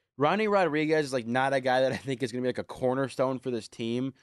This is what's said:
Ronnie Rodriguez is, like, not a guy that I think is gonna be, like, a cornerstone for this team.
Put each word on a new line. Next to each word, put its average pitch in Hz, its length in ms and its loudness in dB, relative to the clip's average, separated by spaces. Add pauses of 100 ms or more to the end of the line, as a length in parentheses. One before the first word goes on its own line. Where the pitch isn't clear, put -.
(180)
Ronnie 180 300 2
Rodriguez 156 580 2
is, 131 80 -8
like, 120 140 -2
not 131 260 2
a 139 80 2
guy 127 200 2
that 131 100 2
I 110 60 -4
think 127 260 -4
is 117 80 -2
gonna 123 100 -4
be, 127 80 0
like, 120 80 -2
a 104 60 -4
cornerstone 131 760 -2
for 131 120 -6
this 113 160 -4
team. 123 560 -4